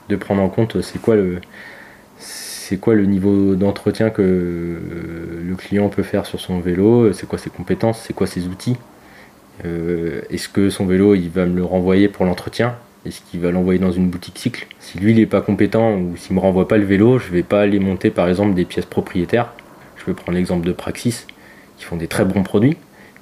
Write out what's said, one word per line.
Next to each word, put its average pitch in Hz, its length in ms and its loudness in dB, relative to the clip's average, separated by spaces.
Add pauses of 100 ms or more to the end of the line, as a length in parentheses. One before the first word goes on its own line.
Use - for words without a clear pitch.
de 101 80 -2
prendre 98 260 0
en 95 80 2
compte, 92 280 0
euh, 90 40 0
c'est - 180 -10
quoi 113 160 2
le, 92 240 2 (800)
c'est - 600 -10
quoi 113 180 2
le 101 100 4
niveau 98 480 2
d'entretien 101 560 0
que, 107 140 0
euh, 87 560 -2 (680)
le 92 80 -4
client 101 340 0
peut 98 120 -2
faire 95 240 -2
sur - 140 -10
son 92 200 -4
vélo, 95 440 4
euh, 101 100 4
c'est - 140 -10
quoi 104 100 -6
ses - 140 -12
compétences, 95 560 -2
c'est - 60 -8
quoi - 120 -2
ses 90 220 -4
outils, 107 300 -4 (880)
euh, 85 560 -4 (100)
est-ce - 180 -8
que 101 220 0
son 98 160 -4
vélo, 98 260 6
il 87 160 2
va 90 160 0
me 90 100 0
le 90 100 0
renvoyer 92 420 4
pour 98 180 -2
l'entretien, 113 500 -2 (300)
est-ce 85 240 -14
qu'il 87 120 -8
va 87 100 0
l'envoyer 92 280 2
dans 92 120 2
une 90 180 0
boutique 90 300 -10
cycle. - 260 -6 (140)
Si - 180 -16
lui, 101 140 2
il 113 80 6
est 107 80 6
pas 95 140 2
compétent 107 520 2
ou 90 240 -2
s'il - 180 -4
me 92 40 2
renvoie 92 280 4
pas 110 100 4
le 101 80 4
vélo, 107 340 6
je 117 100 -8
vais 87 140 0
pas 101 180 2
aller 101 180 2
monter, 95 300 0
par 92 200 2
exemple, 98 260 2
des 87 100 0
pièces - 200 -6
propriétaires. 101 680 -2 (440)
Je - 80 -20
peux 92 100 -4
prendre 87 220 -4
l'exemple 90 280 -2
de 90 60 0
Praxis, - 560 -6 (500)
qui - 80 -18
font 87 100 -10
des 82 140 -6
très 107 160 0
bons 95 180 2
produits, 120 320 2 (460)